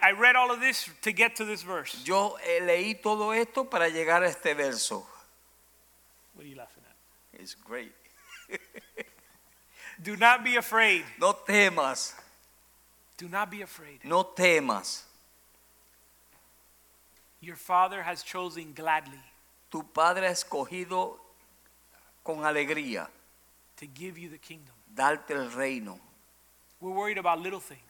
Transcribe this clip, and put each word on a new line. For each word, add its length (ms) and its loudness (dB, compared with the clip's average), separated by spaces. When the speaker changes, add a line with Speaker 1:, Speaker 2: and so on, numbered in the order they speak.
Speaker 1:
I 100 8
read 240 6
all 140 4
of 100 -2
this 280 0
to 100 -2
get 240 2
to 80 -4
this 180 -6
verse. 420 -8
Speaker 2:
Yo, 320 0
eh, 140 2
leí 420 0
todo 300 0
esto 320 -2
para 240 2
llegar 340 2
a 60 2
este 260 -2
verso. 520 -4
Speaker 1:
What 100 -20
are 40 -20
you 80 -20
laughing 320 -20
at? 520 -20
Speaker 2:
It's 140 -16
great. 380 -12
<laughs> 1500 -18
Speaker 1:
Do 140 -8
not 280 6
be 120 0
afraid. 480 4
Speaker 2:
No 140 4
temas. 840 2
Speaker 1:
Do 120 -16
not 220 -4
be 120 -12
afraid. 420 -18
Speaker 2:
No 200 2
temas. 800 2
Speaker 1:
Your 160 -18
father 460 0
has 200 -8
chosen 500 -10
gladly. 480 -4
Speaker 2:
Tu 120 -8
padre 440 2
ha 60 2
escogido 840 -6
con 200 -6
alegría, 640 -2
Speaker 1:
to 100 -20
give 320 -16
you 100 -16
the 100 -20
kingdom. 360 -20
Speaker 2:
darte 400 0
el 160 -6
reino. 480 -6
Speaker 1:
We're 140 -10
worried 240 -2
about 220 0
little 200 -8
things. 300 -20